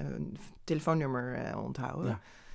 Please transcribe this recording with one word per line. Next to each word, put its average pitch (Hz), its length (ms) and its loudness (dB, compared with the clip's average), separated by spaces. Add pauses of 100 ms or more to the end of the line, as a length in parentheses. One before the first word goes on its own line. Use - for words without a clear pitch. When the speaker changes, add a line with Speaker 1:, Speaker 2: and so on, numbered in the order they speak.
Speaker 1:
een - 300 -4
f-, - 120 -12 (120)
telefoonnummer, 143 720 4
eh, 120 280 -2
onthouden, 131 480 -2
Speaker 2:
Ja. 98 80 0 (360)